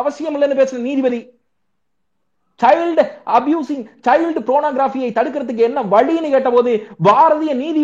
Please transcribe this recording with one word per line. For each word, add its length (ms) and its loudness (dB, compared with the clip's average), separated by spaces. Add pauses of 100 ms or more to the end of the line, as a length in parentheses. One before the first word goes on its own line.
அவசியம் 340 -4
இல்லைன்னு 240 0
பேசின 280 0
நீதிபதி, 320 -2 (1400)
சைல்டு 420 2 (320)
அபியூசிங், 460 -2 (240)
சைல்டு 420 0
போர்னோகிராஃபியை 680 -2
தடுக்கிறதுக்கு 520 -2
என்ன 120 -4 (140)
வழின்னு 400 2
கேட்டபோது, 380 2 (340)
பாரதிய 560 4
நீதி 200 -2